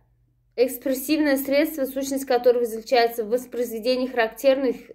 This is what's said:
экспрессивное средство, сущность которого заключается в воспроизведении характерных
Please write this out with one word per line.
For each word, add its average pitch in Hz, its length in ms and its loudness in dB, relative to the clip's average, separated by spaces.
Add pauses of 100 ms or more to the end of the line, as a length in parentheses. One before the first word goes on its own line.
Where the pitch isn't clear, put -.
(560)
экспрессивное 269 800 0
средство, 277 480 0
сущность 269 420 -4
которого 240 400 2
заключается 233 560 0
в 208 60 -8
воспроизведении 247 800 -2
характерных 254 880 0